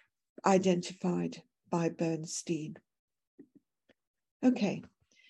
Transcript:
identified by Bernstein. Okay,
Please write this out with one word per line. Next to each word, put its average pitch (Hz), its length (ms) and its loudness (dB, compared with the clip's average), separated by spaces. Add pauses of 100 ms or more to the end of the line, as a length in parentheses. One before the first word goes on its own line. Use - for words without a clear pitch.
(460)
identified 180 960 2 (280)
by 170 180 0
Bernstein. 160 880 -4 (1700)
Okay, 202 400 2 (460)